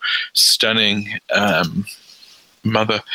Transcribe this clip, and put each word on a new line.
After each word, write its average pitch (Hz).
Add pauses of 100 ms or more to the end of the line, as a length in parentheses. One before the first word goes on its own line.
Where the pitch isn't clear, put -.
(340)
stunning, 104 (140)
um, 95 (760)
mother. 110 (140)